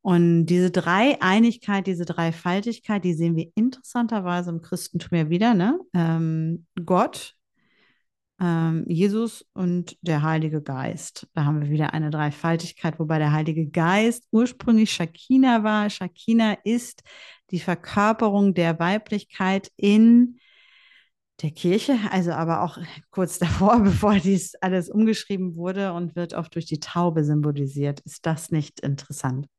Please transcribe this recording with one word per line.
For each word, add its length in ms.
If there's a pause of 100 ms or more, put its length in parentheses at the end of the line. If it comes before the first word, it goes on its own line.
Und 460
diese 240
Dreieinigkeit, 1120
diese 200
Dreifaltigkeit, 960
die 100
sehen 220
wir 200
interessanterweise 920
im 120
Christentum 560
ja 120
wieder, 240
ne? 260 (140)
Ähm, 720 (180)
Gott, 520 (1040)
ähm, 460
Jesus 680
und 480
der 220
Heilige 400
Geist. 720
Da 100
haben 160
wir 80
wieder 240
eine 160
Dreifaltigkeit, 920
wobei 200
der 120
Heilige 360
Geist 640
ursprünglich 600
Shakina 720
war. 280
Shakina 720
ist 400 (480)
die 80
Verkörperung 960
der 240
Weiblichkeit 960
in 640 (1040)
der 80
Kirche, 460 (120)
also 220
aber 320
auch 160 (320)
kurz 260
davor, 420
<laughs> 40
bevor 320
dies 400
alles 340
umgeschrieben 680
wurde 380
und 220
wird 180
oft 220
durch 100
die 140
Taube 440
symbolisiert. 800
Ist 240
das 240
nicht 300
interessant? 680 (120)